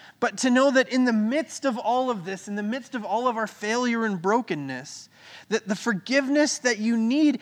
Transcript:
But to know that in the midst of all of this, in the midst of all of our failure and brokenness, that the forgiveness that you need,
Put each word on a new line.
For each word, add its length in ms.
But 180
to 100
know 220
that 180
in 160
the 80
midst 540
of 100
all 320
of 160
this, 240
in 60
the 80
midst 320
of 100
all 240
of 80
our 120
failure 580
and 160
brokenness, 880
that 180
the 60
forgiveness 840
that 200
you 180
need, 460